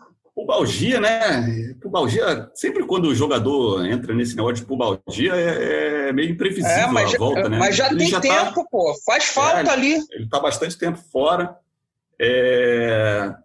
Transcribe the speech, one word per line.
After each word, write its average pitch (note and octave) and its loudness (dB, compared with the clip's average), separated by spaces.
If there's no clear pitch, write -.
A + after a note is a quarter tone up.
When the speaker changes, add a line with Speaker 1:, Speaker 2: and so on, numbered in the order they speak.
Speaker 1:
Pubalgia, D3 -2
né? C3 -2
Pubalgia, D#3 -2
sempre - -4
quando F#3 0
o C3+ 2
jogador A#2+ 0
entra A2+ -2
nesse A#2+ -2
negócio A#2 0
de - -10
pubalgia, A#2+ -2
é, D3+ -2
é C3+ -2
meio D#3 0
imprevisível F3 -2
Speaker 2:
É, G#3 2
mas A2 0
Speaker 1:
a - 0
Speaker 2:
já, - 0
Speaker 1:
volta, C3 0
né? - 0
Speaker 2:
mas G3+ 2
já C4 2
Speaker 1:
Ele - 2
Speaker 2:
tem - 4
Speaker 1:
já F#3 2
Speaker 2:
tempo, D#4+ 2
Speaker 1:
tá, - -12
Speaker 2:
pô. E3 0
Faz C#4+ 2
Speaker 1:
é, - -2
Speaker 2:
falta D#4+ 2
Speaker 1:
ele, D4 2
Speaker 2:
ali. D4 2
Speaker 1:
ele A2+ -10
tá C#3+ -2
bastante D#3+ -2
tempo - -4
fora. E3+ 0
É, A#2 2